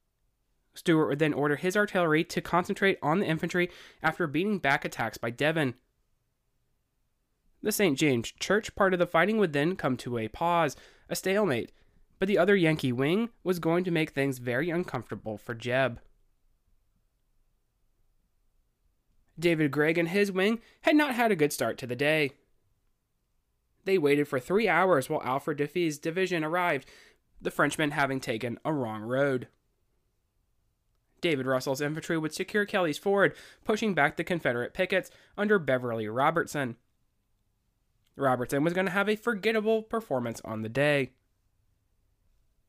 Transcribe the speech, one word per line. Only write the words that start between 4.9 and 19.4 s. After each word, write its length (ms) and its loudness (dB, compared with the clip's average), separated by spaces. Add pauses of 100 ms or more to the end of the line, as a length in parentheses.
by 120 -6
Devon. 460 0 (1900)
The 80 -2
Saint 260 2
James 420 2
Church 360 -2
part 180 2
of 60 0
the 80 2
fighting 320 2
would 140 2
then 220 2
come 220 -2
to 200 -6
a 100 -4
pause, 480 0 (340)
a 60 -4
stalemate, 560 0 (480)
but 80 0
the 100 2
other 180 6
Yankee 360 2
wing 380 0 (140)
was 160 0
going 260 2
to 60 -2
make 200 0
things 260 -2
very 320 -2
uncomfortable 680 -6
for 180 -10
Jeb. 440 -2 (3500)
David 320 2